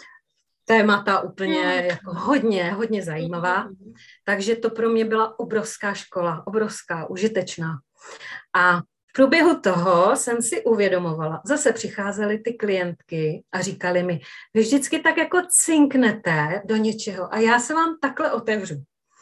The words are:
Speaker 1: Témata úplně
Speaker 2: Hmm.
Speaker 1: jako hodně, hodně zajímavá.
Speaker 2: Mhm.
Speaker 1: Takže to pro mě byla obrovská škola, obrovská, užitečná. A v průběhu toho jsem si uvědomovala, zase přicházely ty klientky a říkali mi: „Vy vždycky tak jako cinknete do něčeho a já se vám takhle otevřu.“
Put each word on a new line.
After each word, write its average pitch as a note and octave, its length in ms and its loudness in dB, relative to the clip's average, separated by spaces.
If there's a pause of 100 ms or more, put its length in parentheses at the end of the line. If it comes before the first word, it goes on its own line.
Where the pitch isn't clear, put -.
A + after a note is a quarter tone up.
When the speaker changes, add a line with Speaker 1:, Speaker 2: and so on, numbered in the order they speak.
(640)
Speaker 1:
Témata G#3 560 4
úplně F#3+ 420 -2
Speaker 2:
Hmm. F3+ 240 0
Speaker 1:
jako F3 280 -6
hodně, G3+ 580 0
hodně G#3+ 300 -2
zajímavá. E3+ 640 -4
Speaker 2:
Mhm. G3+ 280 -18 (320)
Speaker 1:
Takže G3+ 320 0
to A3+ 140 -2
pro A3+ 180 -2
mě A3+ 160 2
byla A3 340 0
obrovská G#3+ 560 -4
škola, F3 520 -6
obrovská, G3+ 640 -4
užitečná. F3+ 680 -4 (800)
A F3+ 240 4
v - 320 -18
průběhu D4 480 6
toho F#3 560 4
jsem A#3 260 -2
si A#3+ 220 -4
uvědomovala, F3+ 800 0
zase C#4 280 2
přicházely G#3 640 -4
ty A3+ 140 -6
klientky F3 1000 -4
a F#3 80 -4
říkali F3+ 420 -2
mi: F3 180 -4 (340)
„Vy A3 60 4
vždycky C#4 380 2
tak D#4+ 180 2
jako E4+ 220 0 (100)
cinknete G#3 1160 2
do A3 120 -2
něčeho G#3 580 -4
a G#3+ 40 -2
já A3+ 200 4
se D4+ 160 -4
vám E4 280 0
takhle C#4 300 -2
otevřu.“ G3+ 500 -4 (400)